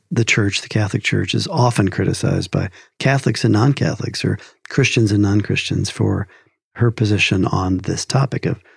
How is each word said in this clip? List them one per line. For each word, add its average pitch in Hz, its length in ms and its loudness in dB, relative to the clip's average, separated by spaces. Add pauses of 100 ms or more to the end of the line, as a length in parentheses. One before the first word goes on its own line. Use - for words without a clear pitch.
(120)
the 117 140 0
church, - 360 0
the - 80 -14
Catholic 104 340 -2
Church, 98 300 -2
is - 140 -2
often 113 420 2
criticized 92 640 -2
by 95 180 -2 (300)
Catholics 135 440 0
and 113 100 4
non-Catholics, 110 720 0
or 101 120 0 (320)
Christians 117 420 2
and 104 120 4
non-Christians, 98 640 0
for 101 380 -2 (480)
her 117 160 2
position 101 540 2
on 92 340 0
this - 260 -6
topic - 400 -2
of, - 160 -2 (160)